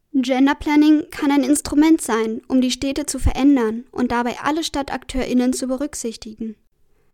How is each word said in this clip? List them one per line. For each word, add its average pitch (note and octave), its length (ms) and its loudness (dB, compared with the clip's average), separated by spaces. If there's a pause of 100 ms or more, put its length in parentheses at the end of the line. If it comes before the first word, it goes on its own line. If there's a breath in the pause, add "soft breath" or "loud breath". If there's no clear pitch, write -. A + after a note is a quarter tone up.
(120)
Genderplanning D4 1000 2
kann C#4+ 200 -2
ein C#4+ 120 2
Instrument D4+ 580 2
sein, A3+ 460 -2
um C4 140 2
die B3+ 100 0
Städte C#4 340 -4
zu C4 140 -8
verändern B3 720 2
und B3 200 -2
dabei A#3+ 300 -2
alle D#4 220 -2
StadtakteurInnen B3+ 880 -2
zu B3+ 140 -6
berücksichtigen. A#3 880 -8 (580)